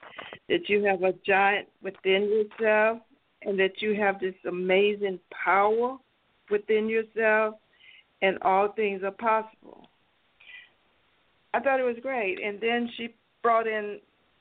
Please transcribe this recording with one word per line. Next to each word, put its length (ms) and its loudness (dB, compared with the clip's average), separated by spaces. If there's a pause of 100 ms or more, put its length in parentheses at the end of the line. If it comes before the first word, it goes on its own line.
(480)
that 200 -2
you 160 2
have 180 0
a 100 2 (140)
giant 400 2 (160)
within 460 0
yourself, 680 2 (440)
and 160 -4
that 240 0
you 180 0
have 200 0
this 140 -6 (140)
amazing 680 0 (260)
power 520 2 (520)
within 400 0
yourself, 680 0 (680)
and 200 2
all 260 4
things 340 -4
are 80 -4
possible. 800 -4 (1600)
I 60 0
thought 220 2
it 40 0
was 180 -2
great. 380 -4
And 200 -8
then 360 -2
she 120 -10 (340)
brought 240 2
in 320 -6 (420)